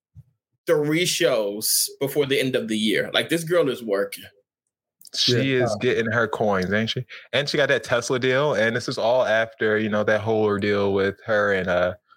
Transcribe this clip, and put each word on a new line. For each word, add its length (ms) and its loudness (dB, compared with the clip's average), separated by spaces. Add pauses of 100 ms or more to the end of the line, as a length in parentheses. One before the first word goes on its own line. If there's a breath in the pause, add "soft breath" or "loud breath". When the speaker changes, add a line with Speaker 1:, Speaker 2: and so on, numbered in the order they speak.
(680)
Speaker 1:
three 380 2
shows 840 0 (100)
before 260 0
the 140 0
end 160 0
of 120 -2
the 100 -2
year. 360 0
Like, 160 0
this 140 -2
girl 260 0
is 140 -6
working. 400 -4 (920)
Speaker 2:
She 420 0
Speaker 3:
Yeah. 80 2
Speaker 2:
is 160 -2
getting 300 0
her 160 0
coins, 440 0
ain't 200 0
she? 140 -6 (280 loud breath)
And 160 0
she 80 -2
got 120 2
that 140 0
Tesla 360 0
deal. 340 2
And 220 2
this 120 -6
is 100 -6
all 280 2
after, 520 0
you 120 0
know, 160 0
that 160 2
whole 220 0
ordeal 500 2
with 320 0
her 260 2
and, 160 -2
uh, 280 0
I 20 -20 (200 soft breath)